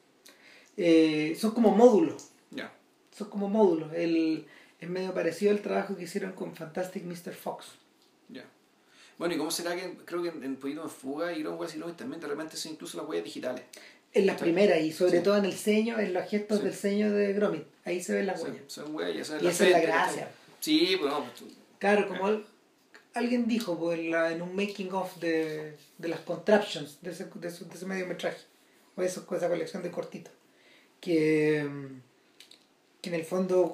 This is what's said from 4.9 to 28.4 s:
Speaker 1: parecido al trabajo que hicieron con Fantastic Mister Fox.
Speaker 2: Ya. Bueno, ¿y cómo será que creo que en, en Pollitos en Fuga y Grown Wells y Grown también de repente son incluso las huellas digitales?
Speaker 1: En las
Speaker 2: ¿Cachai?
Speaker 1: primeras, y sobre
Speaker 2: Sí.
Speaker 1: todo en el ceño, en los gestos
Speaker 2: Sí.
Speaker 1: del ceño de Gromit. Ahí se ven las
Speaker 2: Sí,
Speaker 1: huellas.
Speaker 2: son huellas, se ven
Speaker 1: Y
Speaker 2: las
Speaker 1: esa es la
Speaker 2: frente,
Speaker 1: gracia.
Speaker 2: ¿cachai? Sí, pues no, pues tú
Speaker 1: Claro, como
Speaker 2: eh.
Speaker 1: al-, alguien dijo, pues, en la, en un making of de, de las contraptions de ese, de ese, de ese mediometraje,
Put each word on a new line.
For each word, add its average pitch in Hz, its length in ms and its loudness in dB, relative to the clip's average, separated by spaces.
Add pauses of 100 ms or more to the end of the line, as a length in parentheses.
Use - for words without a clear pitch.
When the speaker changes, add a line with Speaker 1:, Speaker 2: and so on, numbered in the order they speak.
Speaker 1:
parecido 175 380 2
al 208 100 2
trabajo 190 340 -4
que 175 80 -10
hicieron 190 300 -6
con 170 220 -10
Fantastic 175 480 -8
Mister 175 300 -12
Fox. - 340 -12 (600)
Speaker 2:
Ya. 123 140 -16 (760)
Bueno, 170 180 -2
¿y - 20 -2
cómo 160 140 -2
será 175 240 -4
que 180 300 -8
creo 175 180 -6
que 170 60 -4
en, 147 140 -10
en 135 140 -6
Pollitos 143 280 -8
en - 60 -10
Fuga 151 400 -6
y 156 120 -6
Grown 170 160 -6
Wells 165 160 -8
y - 20 -12
Grown 170 180 -8
también 156 240 -10
de 151 80 -12
repente 156 300 -8
son 160 160 -8
incluso - 240 -12
las 156 100 -8
huellas 165 180 -4
digitales? - 380 -8 (500)
Speaker 1:
En 196 120 6
las 180 100 2
Speaker 2:
¿Cachai? - 180 -2
Speaker 1:
primeras, 180 280 6
y 156 100 0
sobre 175 280 4
Speaker 2:
Sí. 170 40 2
Speaker 1:
todo 202 140 4
en 202 80 2
el 175 80 0
ceño, 220 460 2
en 185 140 0
los 180 160 -2
gestos 208 300 0
Speaker 2:
Sí. 180 60 0
Speaker 1:
del 185 80 -2
ceño 208 400 0
de 202 200 2
Gromit. 175 300 0 (220)
Ahí 180 160 -4
se 208 120 -4
ven 202 140 0
las 170 140 -4
Speaker 2:
Sí, 156 60 -6
Speaker 1:
huellas. 120 200 -10
Speaker 2:
son 151 280 -12
huellas, 170 320 -4
se 156 60 -8
ven 156 80 -4
Speaker 1:
Y 175 40 4
Speaker 2:
las 175 100 4
Speaker 1:
esa 196 100 2
es 180 60 10
la 175 60 8
Speaker 2:
frente, 160 160 2
Speaker 1:
gracia. 170 300 0
Speaker 2:
¿cachai? - 100 -14 (260)
Sí, 170 400 4
pues 143 140 0
no, 147 100 -2
pues 123 120 -14
tú 117 120 -18 (320)
Speaker 1:
Claro, 202 300 4
como 185 180 -2
Speaker 2:
eh. 214 40 4
Speaker 1:
al-, 214 140 -2 (680)
alguien 240 340 0
dijo, 180 320 0
pues, 170 200 -2
en 165 120 -4
la, 165 200 2
en 165 100 -4
un 180 140 -8
making 196 380 -4
of 185 260 -4
de, 156 580 -2 (200)
de 165 120 -8
las 160 120 -4
contraptions 175 800 0
de 175 100 -10
ese, 175 140 -12 (100)
de 170 120 -10
ese, - 180 -12
de 170 100 -16
ese 180 100 -14
mediometraje, 180 540 -6 (560)